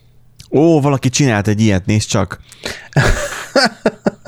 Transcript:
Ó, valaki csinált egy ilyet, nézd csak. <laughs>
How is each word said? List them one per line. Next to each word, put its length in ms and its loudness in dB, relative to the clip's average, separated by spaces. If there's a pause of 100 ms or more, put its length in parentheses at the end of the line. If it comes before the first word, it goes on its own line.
(520)
Ó, 300 4
valaki 280 0
csinált 380 0
egy 140 0
ilyet, 240 2
nézd 240 0
csak. 300 -4 (540)
<laughs> 1080 -2 (260)